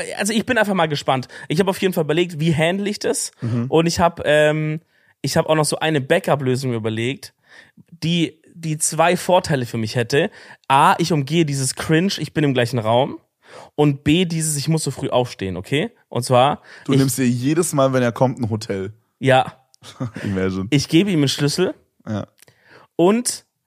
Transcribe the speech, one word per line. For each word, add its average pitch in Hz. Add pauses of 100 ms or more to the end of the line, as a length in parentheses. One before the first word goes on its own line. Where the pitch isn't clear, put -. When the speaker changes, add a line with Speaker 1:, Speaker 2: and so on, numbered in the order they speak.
(180)
Speaker 1:
also 208
ich 220
bin 262
einfach 208
mal 170
gespannt. 135 (220)
Ich 160
hab 185
auf 190
jeden 185
Fall 165
überlegt, 165
wie 160
handle 190
ich 208
das? - (100)
Speaker 2:
Mhm. 117
Speaker 1:
Und 160
ich 170
hab, 175
ähm, 151 (420)
ich 143
hab 165
auch 156
noch 156
so -
eine 156
Backup-Lösung 135
überlegt, 113 (560)
die, 165 (140)
die 160
zwei 165
Vorteile 160
für 117
mich 110
hätte. 139 (380)
A, 160
ich 170
umgehe 151
dieses 139
Cringe, 170
ich -
bin 151
im 139
gleichen 120
Raum. 120 (560)
Und 147
B, 165
dieses, 160
ich 143
muss 160
so 143
früh 143
aufstehen, 98
okay? 147 (160)
Und 123
zwar 131 (240)
Speaker 2:
Du 143
Speaker 1:
ich 135
Speaker 2:
nimmst 135
dir 131
jedes 143
Mal, 135
wenn 131
er 117
kommt, 131
ein 110
Hotel. 101 (260)
Speaker 1:
Ja. 131 (380)
Speaker 2:
<laughs> -
Imagine. 95
Speaker 1:
Ich 143
gebe 196
ihm 160
einen 139
Schlüssel. 160 (320)
Speaker 2:
Ja. 104 (680)
Speaker 1:
Und 214 (220)